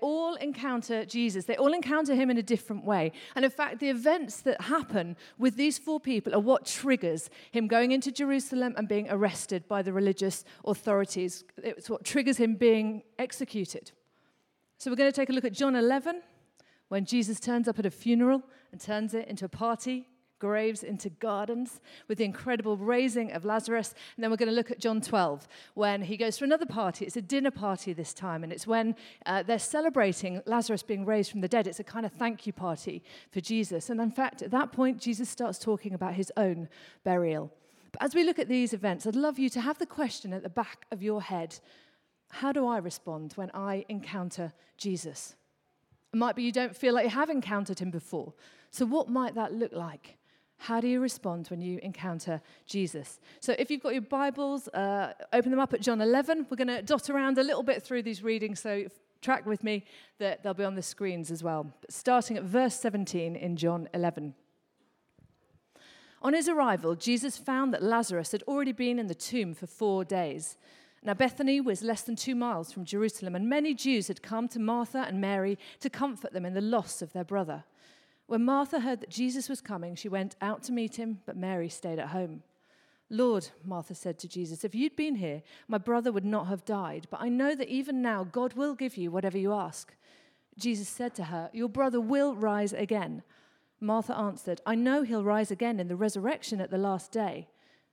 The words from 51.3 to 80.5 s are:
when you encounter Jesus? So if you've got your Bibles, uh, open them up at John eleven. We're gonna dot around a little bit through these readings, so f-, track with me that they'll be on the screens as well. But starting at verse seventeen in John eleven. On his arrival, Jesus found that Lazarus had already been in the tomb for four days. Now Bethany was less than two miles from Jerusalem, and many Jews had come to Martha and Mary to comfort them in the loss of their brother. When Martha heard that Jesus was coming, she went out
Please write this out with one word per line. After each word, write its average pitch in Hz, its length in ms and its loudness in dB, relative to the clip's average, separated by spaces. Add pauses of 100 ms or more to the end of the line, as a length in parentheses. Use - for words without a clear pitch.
when 175 140 -6
you 180 200 -4
encounter 170 600 -6 (240)
Jesus? 165 520 -4 (220)
So 247 180 0
if 277 120 0
you've 285 120 -4
got 262 120 -2
your 254 80 -2
Bibles, 277 640 -2
uh, 196 460 -2 (180)
open 247 200 6
them 262 60 4
up 269 140 2
at - 80 2
John 220 220 2
eleven. 269 480 4
We're 247 80 -4
gonna 247 240 0
dot 277 260 2
around 269 300 2
a 262 40 8
little 277 200 2
bit 247 200 2
through 247 200 -2
these 202 200 -6
readings, 220 380 -2
so 220 80 -6 (160)
f-, 185 80 -12 (300)
track 254 240 0
with 214 180 -2
me 208 220 -2 (320)
that 196 240 -2
they'll 196 100 -2
be 185 100 -2
on 196 120 0
the 185 80 -4
screens 175 480 -4
as 165 120 -6
well. 156 380 -2
But - 140 -16
starting 247 420 2
at - 60 -6
verse 226 360 2
seventeen 180 580 -2
in 175 200 -4
John 170 380 0
eleven. 160 400 -2 (1900)
On 277 140 4
his 320 120 4
arrival, 208 480 4
Jesus 240 440 0
found 262 340 0
that - 100 0
Lazarus 202 500 2
had 147 100 -2
already 277 300 0
been 240 260 0
in 220 80 -4
the 170 80 -4
tomb 196 400 -4
for 175 120 -12
four 190 380 0
days. 160 540 -2 (440)
Now 208 120 0
Bethany 269 480 2
was 208 200 0
less 226 200 0
than 226 140 -6
two 262 180 -2
miles 233 360 -2
from 185 140 -8
Jerusalem, 196 500 -2
and 202 140 0
many 294 240 2
Jews 247 360 2
had - 140 -6
come 226 260 -2
to 240 100 -8
Martha 233 500 0
and 196 140 -2
Mary 196 360 0 (200)
to 277 100 -2
comfort 240 460 -6
them 180 100 -4
in 180 80 -4
the 196 80 0
loss 214 400 0
of 165 140 -10
their 180 100 -4
brother. 160 400 -2 (640)
When 233 180 2
Martha 277 340 2
heard 240 220 0
that 180 100 -14
Jesus 254 380 -2
was 269 120 -6
coming, 175 360 -8
she - 120 -8
went 190 320 -2
out 208 220 -2